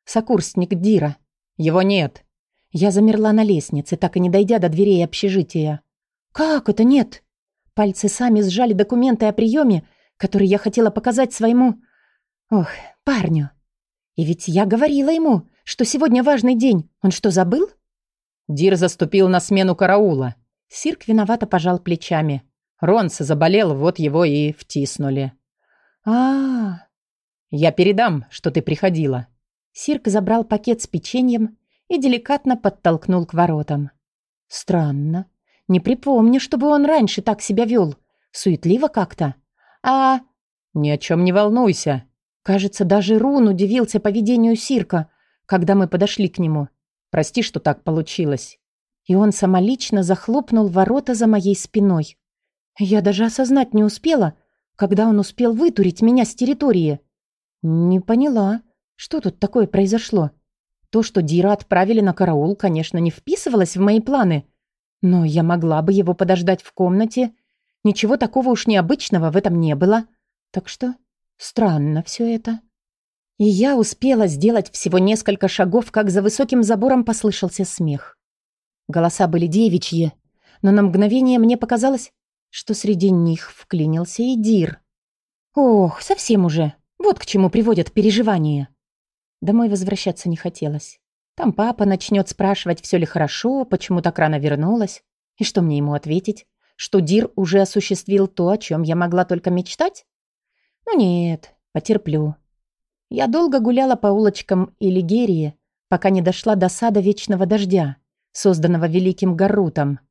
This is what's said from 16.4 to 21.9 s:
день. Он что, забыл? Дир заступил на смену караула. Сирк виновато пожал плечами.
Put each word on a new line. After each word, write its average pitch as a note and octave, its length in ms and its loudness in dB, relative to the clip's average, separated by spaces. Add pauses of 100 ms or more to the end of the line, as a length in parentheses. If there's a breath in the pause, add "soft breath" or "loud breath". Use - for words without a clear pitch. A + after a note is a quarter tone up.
день. A3 340 0 (120)
Он F#3+ 100 2
что, G3 200 -2
забыл? F#3 380 0 (800)
Дир E3+ 280 2
заступил F#3 540 0
на F3+ 100 2
смену F#3 360 0
караула. F3+ 600 2 (320)
Сирк - 400 -8
виновато A3 400 0
пожал F3+ 320 0
плечами. D#3+ 640 -4 (380)